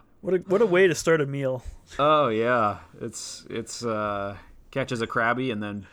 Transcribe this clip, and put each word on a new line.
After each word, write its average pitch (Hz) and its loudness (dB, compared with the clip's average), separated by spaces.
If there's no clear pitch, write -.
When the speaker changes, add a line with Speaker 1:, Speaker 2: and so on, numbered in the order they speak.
Speaker 1:
What 175 -4
a, - 2
what 190 2
a 233 4
way 185 6
to 160 2
start 165 2
a 139 0
meal. 135 -4
Speaker 2:
Oh, 147 4
yeah. 110 2
It's, - -12
it's, 113 -8
uh, 104 -4
catches 123 -4
a 113 -2
Krabby 120 0
and 107 -6
then 101 -8